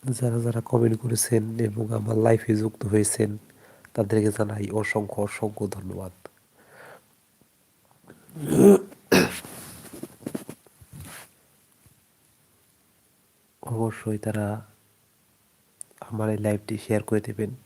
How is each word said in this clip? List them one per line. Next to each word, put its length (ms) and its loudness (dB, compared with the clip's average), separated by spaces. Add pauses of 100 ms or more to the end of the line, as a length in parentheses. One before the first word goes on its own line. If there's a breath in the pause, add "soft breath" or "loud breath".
যারা 420 0
যারা 240 -2
কমেন্ট 340 4
করেছেন 400 0 (240)
এবং 180 -4 (140)
আমার 260 -2
লাইফে 260 4 (100)
যুক্ত 200 -6 (100)
হয়েছেন, 380 2 (680 loud breath)
তাদেরকে 420 2
জানাই 280 -2 (160)
অসংখ্য, 460 -4
অসংখ্য 360 -6 (120)
ধন্যবাদ। 380 -10 (4000 loud breath)
অবশ্যই 640 -4
তারা 220 -2 (1600)
আমার 260 -4
এই 100 -6
লাইভটি 300 -2 (100)
শেয়ার 240 0
করে 180 2
দেবেন। 240 -6 (140)